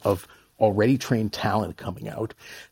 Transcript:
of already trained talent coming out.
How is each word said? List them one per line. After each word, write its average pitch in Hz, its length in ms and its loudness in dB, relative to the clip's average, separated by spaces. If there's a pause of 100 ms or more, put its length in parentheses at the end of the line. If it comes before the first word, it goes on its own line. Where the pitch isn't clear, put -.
of 101 220 0 (340)
already 107 360 4
trained 110 360 0
talent 101 440 -2
coming - 320 -8
out. - 240 -6 (400)